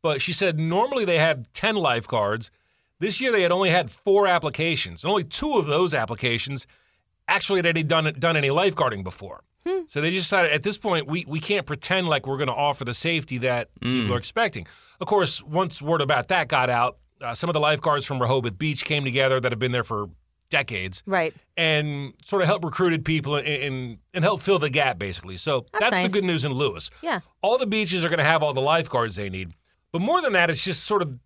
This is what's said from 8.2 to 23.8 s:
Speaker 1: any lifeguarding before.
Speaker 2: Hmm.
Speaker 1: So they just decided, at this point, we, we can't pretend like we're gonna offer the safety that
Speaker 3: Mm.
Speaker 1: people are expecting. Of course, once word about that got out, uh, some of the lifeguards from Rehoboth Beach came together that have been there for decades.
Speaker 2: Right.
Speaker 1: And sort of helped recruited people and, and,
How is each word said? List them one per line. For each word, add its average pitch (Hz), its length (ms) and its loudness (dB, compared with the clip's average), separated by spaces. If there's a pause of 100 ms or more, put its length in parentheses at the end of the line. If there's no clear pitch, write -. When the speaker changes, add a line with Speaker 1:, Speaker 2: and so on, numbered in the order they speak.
Speaker 1:
any 143 120 2
lifeguarding 143 560 0
before. 92 400 -14 (200)
Speaker 2:
Hmm. 359 220 -2
Speaker 1:
So - 140 -6
they 160 100 0
just 185 160 0
decided, 175 240 4
at 151 140 0
this 208 120 -2
point, 170 300 -2
we, 156 220 -4
we 156 100 -6
can't 202 280 -2
pretend 175 420 -2
like 143 180 0
we're 135 120 -2
gonna 135 120 -2
offer 143 340 0
the 120 100 -4
safety 160 440 -2
that 120 300 -2 (120)
Speaker 3:
Mm. 123 200 -2
Speaker 1:
people 110 160 0
are - 20 -2
expecting. 117 480 -4 (340)
Of - 60 -6
course, 190 380 2
once 165 360 -2
word 156 200 0
about 139 280 2
that 170 200 0
got 131 200 2
out, 123 300 0 (220)
uh, 120 140 -6
some 170 140 -4
of 170 60 0
the 151 60 0
lifeguards 147 440 2
from 135 160 -4
Rehoboth 120 380 0
Beach 151 260 -4
came 147 200 -2
together 131 340 2
that 123 140 0
have 110 80 -4
been 127 120 0
there 120 120 0
for 104 240 -6 (420)
decades. 98 560 -2
Speaker 2:
Right. 180 260 0 (240)
Speaker 1:
And 151 560 0 (120)
sort 196 180 0
of 156 60 4
helped 185 160 0
recruited 165 400 0
people 151 320 0
and, 135 100 -2
and, 131 520 -4 (140)